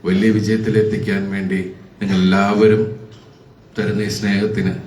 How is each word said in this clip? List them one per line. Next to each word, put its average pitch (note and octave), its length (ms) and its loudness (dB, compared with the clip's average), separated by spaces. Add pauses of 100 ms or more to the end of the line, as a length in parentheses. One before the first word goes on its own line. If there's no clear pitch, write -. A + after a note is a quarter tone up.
വലിയ F#2+ 240 2
വിജയത്തിലെത്തിക്കാൻ G#2 1000 0
വേണ്ടി F#2+ 420 -4 (280)
നിങ്ങൾ G2 140 -2
എല്ലാവരും G2+ 840 2 (800)
തരുന്ന G#2 220 -2
ഈ G#2 80 -4
സ്നേഹത്തിന് G2+ 640 -2 (140)